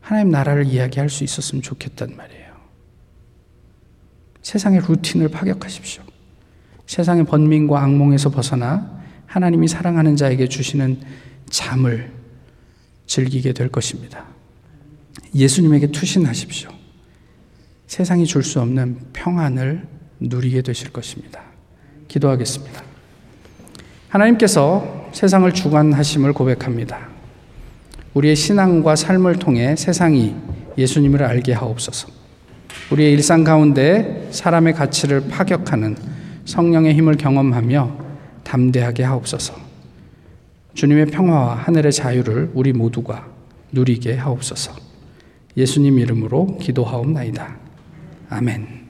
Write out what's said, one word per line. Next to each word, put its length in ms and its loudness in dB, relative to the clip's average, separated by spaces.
하나님 300 0
나라를 360 2
이야기할 420 -2
수 160 -6
있었으면 380 -8
좋겠단 540 -12
말이에요. 360 -20
세상의 440 0
루틴을 420 0
파격하십시오. 760 -8
세상의 380 0
번민과 580 2
악몽에서 480 4
벗어나 720 -4
하나님이 400 2
사랑하는 480 2
자에게 340 0
주시는 520 -4
잠을 640 -4
즐기게 460 -2
될 160 -2
것입니다. 580 -8
예수님에게 540 4
투신하십시오. 840 -4
세상이 400 0
줄 160 0
수 180 -4
없는 380 -2
평안을 720 -4
누리게 420 -2
되실 300 -8
것입니다. 600 -16
기도하겠습니다. 760 -4
하나님께서 1040 2
세상을 400 4
주관하심을 800 2
고백합니다. 760 -4
우리의 220 4
신앙과 600 4
삶을 420 2
통해 380 2
세상이 600 2
예수님을 440 2
알게 300 0
하옵소서. 560 -6
우리의 200 4
일상 320 4
가운데 840 4
사람의 440 2
가치를 540 -2
파격하는 680 -2
성령의 500 2
힘을 220 4
경험하며 800 0
담대하게 580 0
하옵소서. 520 -4
주님의 320 4
평화와 480 2
하늘의 380 2
자유를 600 -2
우리 180 2
모두가 560 -4
누리게 440 0
하옵소서. 560 -6
예수님 420 4
이름으로 600 0
기도하옵나이다. 1000 -4
아멘. 600 -6